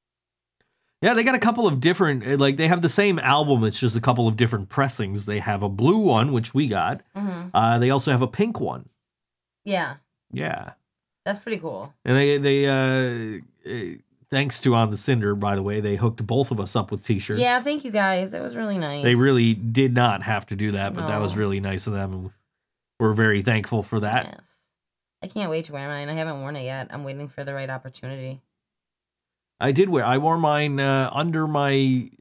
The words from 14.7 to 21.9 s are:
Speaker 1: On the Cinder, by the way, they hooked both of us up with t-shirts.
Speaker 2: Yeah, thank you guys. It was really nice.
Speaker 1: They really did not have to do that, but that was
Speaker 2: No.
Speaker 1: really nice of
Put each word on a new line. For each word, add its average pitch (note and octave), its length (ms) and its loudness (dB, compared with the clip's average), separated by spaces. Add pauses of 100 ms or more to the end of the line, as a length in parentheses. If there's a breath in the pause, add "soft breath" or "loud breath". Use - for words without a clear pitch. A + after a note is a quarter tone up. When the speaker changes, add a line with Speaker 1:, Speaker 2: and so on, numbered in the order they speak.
Speaker 1:
On A2+ 160 4
the G#2 60 -4
Cinder, G#2 380 0
by G2+ 220 -2
the G2 60 -2
way, G#2 180 -4
they G#2 160 -2
hooked A2 300 -2
both C3 240 0
of A2+ 80 -2
us G2 160 -6
up G2+ 160 -2
with G2+ 140 -8
t-shirts. G#2 340 -2
Speaker 2:
Yeah, B3 220 2
thank C#4+ 240 -4
you B3 60 -10
guys. F#3+ 420 0
It - 80 -8
was A#3+ 160 -8
really G#3+ 220 -4
nice. C#3+ 260 -4
Speaker 1:
They B2 100 6
really A#2+ 380 4
did A#2 420 2
not A2+ 280 2
have G#2 240 -4
to G2+ 100 -8
do G#2 160 -2
that, G2 220 -4
but F2 140 -6
that G#2+ 120 -2
was G2 140 -2
Speaker 2:
No. G#2+ 60 -2
Speaker 1:
really G2 200 0
nice G2 260 -6
of A2 60 -4